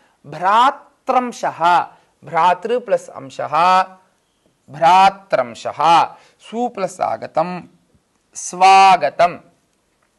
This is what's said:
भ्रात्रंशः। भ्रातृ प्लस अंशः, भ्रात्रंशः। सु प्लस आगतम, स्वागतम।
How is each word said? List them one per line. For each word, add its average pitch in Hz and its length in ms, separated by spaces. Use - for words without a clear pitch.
भ्रात्रंशः। 214 1400
भ्रातृ 180 560
प्लस 196 300
अंशः, 135 460
भ्रात्रंशः। 147 1120
सु 240 260
प्लस 185 260
आगतम, 156 600
स्वागतम। 180 1040